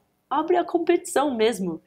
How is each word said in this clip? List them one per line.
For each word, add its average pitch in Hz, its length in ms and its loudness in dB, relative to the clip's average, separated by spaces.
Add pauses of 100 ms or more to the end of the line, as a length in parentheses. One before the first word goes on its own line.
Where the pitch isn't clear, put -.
(300)
abre 311 260 2
a 339 80 2
competição 330 720 0
mesmo, 190 500 0